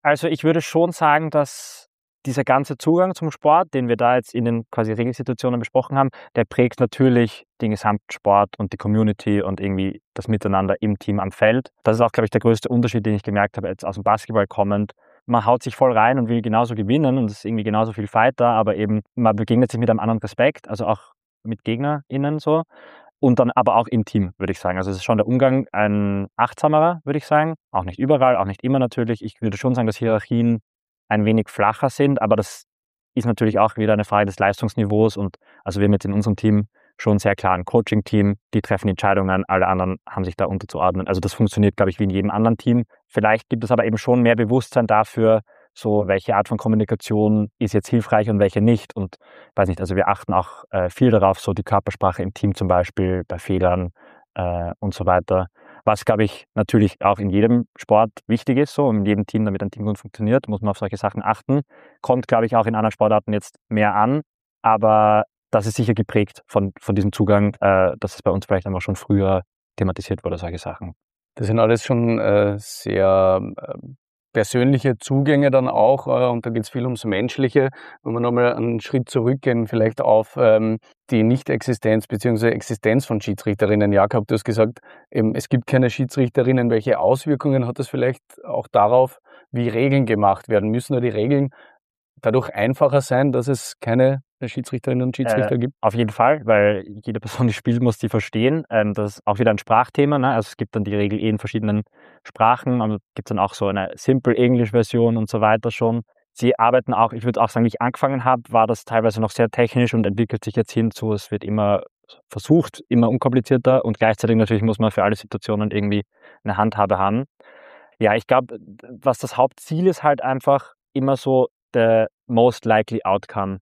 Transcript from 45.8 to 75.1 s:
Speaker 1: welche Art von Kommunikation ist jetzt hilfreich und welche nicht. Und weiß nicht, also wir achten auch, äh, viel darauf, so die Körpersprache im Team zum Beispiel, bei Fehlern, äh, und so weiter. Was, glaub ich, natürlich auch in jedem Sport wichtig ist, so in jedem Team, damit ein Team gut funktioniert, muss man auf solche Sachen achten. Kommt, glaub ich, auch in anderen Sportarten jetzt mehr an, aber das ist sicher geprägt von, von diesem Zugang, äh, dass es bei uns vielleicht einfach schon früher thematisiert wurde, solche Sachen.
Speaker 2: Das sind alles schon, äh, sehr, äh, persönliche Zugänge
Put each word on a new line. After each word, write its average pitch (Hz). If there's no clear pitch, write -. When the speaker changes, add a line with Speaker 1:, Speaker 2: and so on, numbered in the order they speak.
Speaker 1:
welche 98
Art 101
von 113
Kommunikation 107
ist 110
jetzt 104
hilfreich 110
und 104
welche 101
nicht. 110
Und 98
weiß 95
nicht, 90
also 95
wir 95
achten 98
auch, -
äh, 90
viel 123
darauf, 95
so -
die 98
Körpersprache 101
im 95
Team 101
zum 101
Beispiel, 90
bei 87
Fehlern, 90
äh, 87
und 101
so -
weiter. 92
Was, 107
glaub 107
ich, -
natürlich 104
auch 98
in 101
jedem 113
Sport 110
wichtig 120
ist, 147
so 143
in 107
jedem 104
Team, 110
damit 98
ein 98
Team 107
gut 104
funktioniert, 110
muss 104
man 107
auf 98
solche 101
Sachen -
achten. 135
Kommt, 123
glaub 117
ich, 117
auch 113
in 113
anderen 110
Sportarten 107
jetzt -
mehr 104
an, 123
aber 107
das 104
ist 110
sicher 117
geprägt -
von, 98
von -
diesem 101
Zugang, 104
äh, 95
dass -
es -
bei -
uns 95
vielleicht 95
einfach 92
schon 98
früher 95
thematisiert 95
wurde, 90
solche 87
Sachen. 85
Speaker 2:
Das 110
sind 110
alles 113
schon, 117
äh, 101
sehr, 95
äh, -
persönliche 123
Zugänge 139